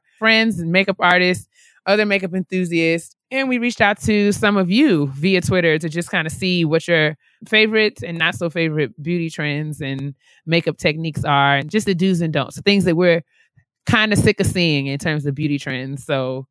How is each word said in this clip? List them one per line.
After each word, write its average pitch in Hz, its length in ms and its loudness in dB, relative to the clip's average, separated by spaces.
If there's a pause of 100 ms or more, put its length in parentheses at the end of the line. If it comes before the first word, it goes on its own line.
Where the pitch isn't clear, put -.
(200)
friends 220 400 2
and 165 120 -4
makeup 190 280 2
artists, 180 480 2 (400)
other 208 180 2
makeup 196 300 -2
enthusiasts, 170 800 -2 (160)
and 262 180 -2
we 247 100 0
reached 233 220 -2
out 208 220 2
to 208 300 2
some 208 240 0
of 185 140 0
you 202 380 4
via 170 320 0
Twitter 170 380 2
to 165 100 -6
just 170 220 -6
kinda 160 180 -2
see 180 360 0
what 160 220 0
your 156 300 2 (300)
favorite 214 560 0
and 170 160 -8
not 165 160 0
so 175 160 -4
favorite 156 500 -2
beauty 165 300 -4
trends 147 500 -6
and 139 340 -6 (300)
makeup 165 320 0
techniques 160 480 -4
are, 139 320 4
and 143 140 -6
just 208 160 0
the 196 80 0
do's 180 260 2
and 160 120 -2
don'ts, 143 240 -4
the - 60 -12
things 202 220 4
that 175 120 2
we're 170 260 4 (640)
kinda 214 300 2
sick - 240 2
of 190 60 0
seeing 151 400 0
in 139 120 -4
terms 151 260 -4
of 143 100 -4
beauty 147 240 -2
trends. 135 460 -8
So, 131 460 -4